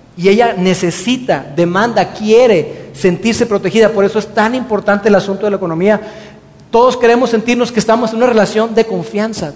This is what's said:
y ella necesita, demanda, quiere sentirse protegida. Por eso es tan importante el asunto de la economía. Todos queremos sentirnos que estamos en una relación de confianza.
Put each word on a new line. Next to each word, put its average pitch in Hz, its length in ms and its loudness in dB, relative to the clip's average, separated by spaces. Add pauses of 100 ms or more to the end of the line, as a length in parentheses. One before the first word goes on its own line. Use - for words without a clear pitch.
(160)
y 180 140 0
ella 226 260 4
necesita, 185 880 -2 (120)
demanda, 185 580 0
quiere 214 800 2
sentirse 220 540 0
protegida. 202 420 2
Por 202 160 0
eso 208 140 -2
es 208 80 -6
tan 220 260 0
importante 208 560 -2
el 202 60 6
asunto 196 320 -2
de 208 40 0
la 196 60 -2
economía. 190 420 0 (680)
Todos 247 280 2
queremos 240 340 2
sentirnos 233 400 0
que 220 80 0
estamos 226 320 0
en 226 60 -6
una 247 100 2
relación 220 480 0
de 220 100 4
confianza. 196 720 -6